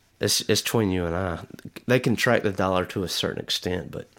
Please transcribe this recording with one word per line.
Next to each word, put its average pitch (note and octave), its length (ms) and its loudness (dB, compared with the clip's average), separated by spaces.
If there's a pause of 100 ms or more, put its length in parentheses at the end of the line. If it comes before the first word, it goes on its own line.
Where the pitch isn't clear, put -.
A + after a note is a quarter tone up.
(200)
It's, G#2 220 2
it's G#2+ 200 2
between A2 280 2
you F2+ 160 0
and E2 80 -2
I. F2 260 -2 (460)
They B2 140 4
can A#2+ 160 2
track A#2 260 2
the G#2 100 0
dollar F#2 340 2
to G2+ 160 -4
a E2+ 60 -2
certain - 340 -2
extent, - 480 -4
but - 180 -12 (100)